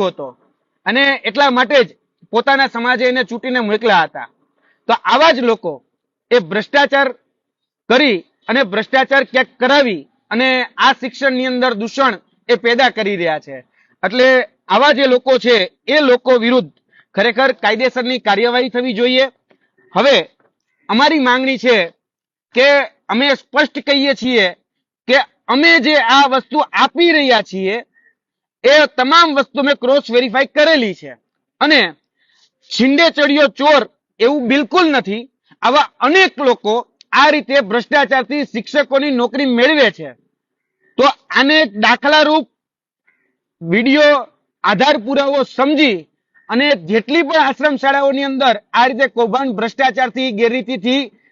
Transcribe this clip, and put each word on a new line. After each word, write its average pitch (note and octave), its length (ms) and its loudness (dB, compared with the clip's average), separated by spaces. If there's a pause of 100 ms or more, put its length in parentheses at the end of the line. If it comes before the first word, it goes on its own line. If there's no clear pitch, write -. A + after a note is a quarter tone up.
હતો. D3+ 200 -8 (600)
અને C4 380 0
એટલા C#4 260 0
માટે B3+ 340 2
જ - 120 -18 (340)
પોતાના C4+ 360 0
સમાજે A#3+ 380 -4
એને B3+ 200 -2
ચૂંટીને B3 360 -6
મોકલ્યા G#3+ 420 0
હતા. C#3 260 -10 (600)
તો - 40 0 (120)
આવા C4+ 260 2
જ A#3+ 100 0
લોકો G3 440 -4 (460)
એ A#3+ 80 2
ભ્રષ્ટાચાર C4 760 -2 (760)
કરી A#3 360 0 (240)
અને A#3+ 140 0
ભ્રષ્ટાચાર B3+ 600 -2
ક્યાંક B3+ 240 -2 (120)
કરાવી B3 480 0 (220)
અને B3+ 360 -2 (100)
આ A#3 160 2
શિક્ષણની C4 540 -4
અંદર B3+ 280 -2
દૂષણ A3+ 440 -4 (300)
એ A#3+ 60 2
પેદા A#3+ 360 0
કરી G3+ 260 -4
રહ્યા D#3+ 220 -4
છે. C3+ 260 -18 (400)
એટલે B3+ 440 2 (200)
આવા B3 240 2
જે C#4 140 0
લોકો B3+ 320 2
છે A3 340 0 (140)
એ D4 140 2
લોકો B3+ 380 2
વિરુદ્ધ A#3 340 0 (420)
ખરેખર A#3+ 380 0
કાયદેસરની B3 680 -2
કાર્યવાહી A#3+ 500 0
થવી B3 260 -4
જોઈએ. B3+ 320 0 (680)
હવે A3+ 340 2 (580)
અમારી C#4+ 300 0
માંગણી C4 400 -2
છે G#3+ 340 0 (640)
કે C#4+ 260 4 (280)
અમે B3+ 260 0
સ્પષ્ટ - 440 -4
કહીએ C#4 360 -2
છીએ A3 420 -2 (500)
કે B3 80 0 (340)
અમે D#4 320 2
જે D4+ 160 0
આ C4+ 320 2
વસ્તુ B3+ 300 -4 (140)
આપી B3+ 400 0
રહ્યા C4 300 2
છીએ F#3+ 420 -6 (800)
એ C#4+ 220 4 (100)
તમામ D4+ 380 2
વસ્તુ C#4 280 -4
મેં C#4 120 0
ક્રોસ C4+ 360 -2
વેરીફાઈ B3 360 0
કરેલી D4 480 0
છે C3 220 -20 (440)
અને B3 340 2 (640)
છીંડે C#4+ 500 0
ચડ્યો C#4+ 360 0
ચોર C#4+ 420 0 (320)
એવું B3+ 280 0
બિલકુલ D#4+ 420 0
નથી. A#3 400 -4 (320)
આવા C4 280 0 (100)
અનેક E4+ 380 2
લોકો A#3+ 480 -2 (260)
આ D4 180 4
રીતે C#4 300 0
ભ્રષ્ટાચારથી C4 840 -2
શિક્ષકોની C4+ 640 -4
નોકરી B3 360 -2
મેળવે B3+ 440 2
છે. D3+ 220 -14 (840)
તો C4 80 2 (260)
આને C#4+ 340 2
દાખલારૂપ C#4 880 0 (1120)
વીડિયો C4 640 2 (360)
આધાર A#3+ 340 2
પુરાવો C#4 440 -2
સમજી C4 640 -2 (400)
અને C4 220 0
જેટલી A3 520 -2
પણ D#4+ 180 -2
આશ્રમ C#4 360 0
શાળાઓની C#4 460 0
અંદર C4 380 0 (120)
આ A#3+ 140 2
રીતે C4 200 0
કૌભાંડ, A#3+ 460 -2
ભ્રષ્ટાચારથી, B3+ 800 -4
ગેરરીતિથી A#3 800 -2 (220)